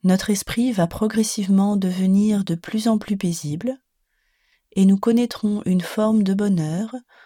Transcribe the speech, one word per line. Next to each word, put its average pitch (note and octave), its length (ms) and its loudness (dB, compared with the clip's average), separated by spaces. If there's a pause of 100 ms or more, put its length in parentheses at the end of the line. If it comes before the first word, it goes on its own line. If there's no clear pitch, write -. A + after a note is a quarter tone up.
notre F#3 280 2
esprit A#3 400 -2
va F#3 160 2
progressivement G#3 880 0
devenir F#3+ 640 2
de E3 120 -4
plus A3 320 -4
en A3 100 2
plus G#3 200 -4
paisible F3+ 600 -4 (960)
et F#3+ 120 4
nous G3 120 6
connaîtrons A3+ 680 0
une F3+ 160 2
forme G#3+ 420 0
de G3 100 0
bonheur F#3+ 640 -2 (300)